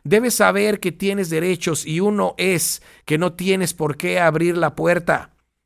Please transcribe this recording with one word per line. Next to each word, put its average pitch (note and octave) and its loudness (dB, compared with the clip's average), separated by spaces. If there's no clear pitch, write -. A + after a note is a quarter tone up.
debes G#3+ 2
saber G3+ 2
que F3+ -4
tienes G3 -2
derechos E3 -2
y D#3 -2
uno G3+ 0
es F3+ -2
que D3+ 0
no F3 0
tienes F3+ -2
por - -4
qué F3+ -2
abrir E3+ 2
la D#3+ -2
puerta E3+ 0